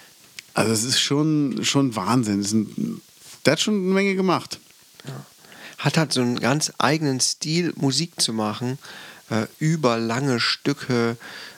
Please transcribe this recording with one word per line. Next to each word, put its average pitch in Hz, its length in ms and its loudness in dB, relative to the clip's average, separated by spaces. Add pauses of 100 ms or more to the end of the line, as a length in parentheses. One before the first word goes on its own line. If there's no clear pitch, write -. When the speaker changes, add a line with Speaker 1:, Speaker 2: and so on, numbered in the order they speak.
(540)
Speaker 1:
Also 107 180 2
es 107 120 0
ist 131 160 0
schon, 147 640 0
schon 135 320 2
Wahnsinn. 107 420 2
Das 101 100 0
ist 107 60 -2
ein, - 480 -2 (440)
der 139 80 6
hat - 80 0
schon 214 140 0
eine 185 180 0
Menge 196 220 2
gemacht. 180 440 0 (460)
Speaker 2:
Ja. 135 200 -14 (520)
Hat 147 200 0
halt 151 140 2
so 127 100 0
einen 123 180 0
ganz 143 400 0
eigenen 139 400 2
Stil, 160 560 -2
Musik 139 440 -2
zu 117 140 0
machen, 113 460 -2 (500)
äh, 110 160 0 (140)
über 151 400 2
lange 120 400 0
Stücke, 117 800 0 (400)